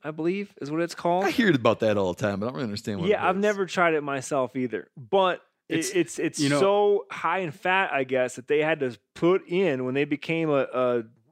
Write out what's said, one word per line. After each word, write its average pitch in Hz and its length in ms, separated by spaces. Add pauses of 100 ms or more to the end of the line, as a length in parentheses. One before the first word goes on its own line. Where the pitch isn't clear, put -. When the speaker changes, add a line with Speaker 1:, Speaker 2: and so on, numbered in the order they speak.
Speaker 1:
I 147 60
believe 175 500
is 139 100
what 156 120
it's 165 120
called. 175 300
Speaker 2:
I 339 60
hear 214 240
about 113 260
that 107 160
all 95 160
the - 80
time, 101 200
but 107 60
I - 40
don't 135 60
really 147 80
understand 104 360
what 170 80
Speaker 1:
Yeah, 202 160
Speaker 2:
it 170 60
Speaker 1:
I've 185 60
Speaker 2:
is. 202 60
Speaker 1:
never 202 240
tried 170 280
it 147 80
myself 139 540
either. 113 400
But 175 460 (260)
it, 160 100
Speaker 3:
It's, 175 120
Speaker 1:
it's, - 280
it's 151 220
Speaker 3:
you 143 100
know 143 100
Speaker 1:
so 202 500
high 175 280
in 180 120
fat, 185 420
I 139 120
guess, 127 320
that 123 120
they 151 120
had 156 200
to 123 180 (160)
put 180 340
in, 165 380
when 127 80
they 143 100
became 160 460
a, 139 220
a 123 300 (300)